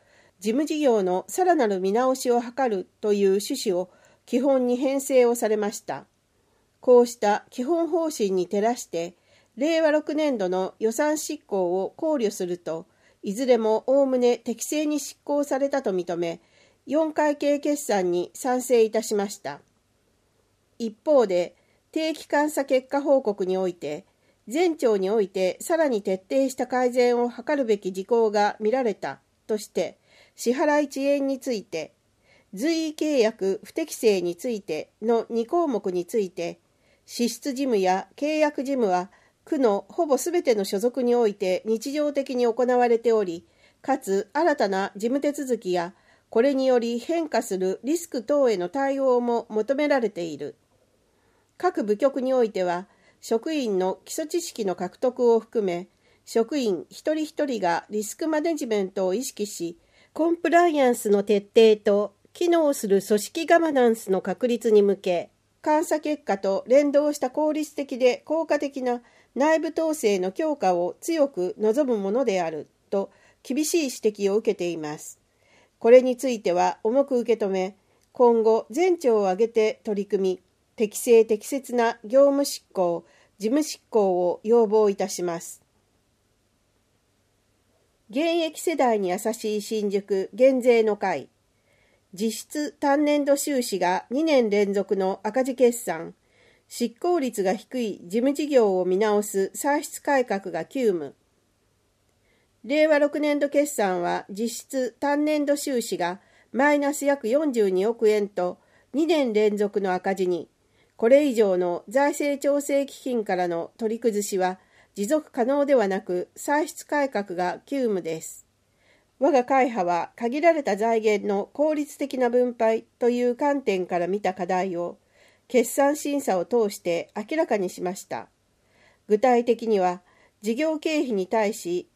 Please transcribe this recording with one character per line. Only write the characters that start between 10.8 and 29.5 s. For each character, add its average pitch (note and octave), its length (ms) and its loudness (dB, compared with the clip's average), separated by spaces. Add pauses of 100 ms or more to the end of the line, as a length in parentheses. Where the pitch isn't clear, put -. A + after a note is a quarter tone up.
算 D4+ 260 0
執 D4+ 220 -8
行 F#3+ 440 -2
を - 140 -8
考 D#4+ 160 -2
慮 A3 180 0
す F#3+ 160 -6
る F3 100 -6
と、 E3 300 -10 (340)
い G3+ 120 -6
ず B3 120 -4
れ A#3+ 120 6
も A3 300 0
お C#4 160 4
お - 20 4
む C4 120 -2
ね A#3+ 200 2
適 A#3 260 -8
正 D4+ 220 -4
に D4+ 140 -2
執 - 240 -12
行 C#4+ 200 -2
さ C#4 160 -4
れ C#4 100 0
た C#4 120 -2
と A3 100 -2
認 F3+ 240 -4
め、 E3+ 240 -4 (460)
四 D#4 260 0
会 D4+ 240 0
計 C#4+ 240 0
決 D4 240 -2
算 F#3 280 0
に F3 220 -4
賛 B3+ 280 -2
成 A#3+ 220 4
い G#3+ 80 0
た A3 100 0
し A3 120 -6
ま G3+ 140 -2
し - 120 -14
た。 C#3+ 200 -12 (1200)
一 A3+ 240 -8
方 C4+ 240 4
で、 F3 280 -2 (360)
定 D#4+ 220 -2
期 - 160 -14
監 D4+ 200 2
査 D4 160 -4
結 C4 220 0
果 C#4+ 140 -2
報 C#4 200 4
告 G3+ 240 -4
に F#3 120 -2
お F#3 100 0
い F3 60 -4
て、 D3 320 -10 (420)
全 D#4 300 0
庁 A3 200 2
に F#3+ 120 -2
お A3 120 0
い F#3 60 0
て F#3 320 -2
さ - 160 -2
ら D#4 120 2
に G#3+ 160 -2
徹 F#3+ 260 -4
底 C4+ 200 2
し C4 60 -8
た B3 120 -4
改 B3+ 240 0
善 A#3+ 280 2
を A#3+ 120 -2
図 - 240 -4
る C#4 100 -2
べ G#3 140 0
き F#3+ 120 -6
事 F#3+ 140 -8
項 A3+ 240 2
が G#3 300 0
見 G#3+ 100 0
ら C4 140 0
れ G#3 100 0
た C#3 260 -8 (280)
と G#3+ 100 -4